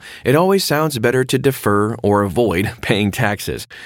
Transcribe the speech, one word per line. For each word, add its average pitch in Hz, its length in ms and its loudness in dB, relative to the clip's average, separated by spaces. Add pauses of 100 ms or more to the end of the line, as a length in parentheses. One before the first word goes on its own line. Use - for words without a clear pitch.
(240)
it 127 120 2
always 190 280 2
sounds 151 360 -2
better 120 240 2
to 131 160 0
defer 113 640 0
or 101 180 4
avoid 98 560 0
<laughs> - 40 -20
paying 117 280 0
taxes, 104 560 -4 (200)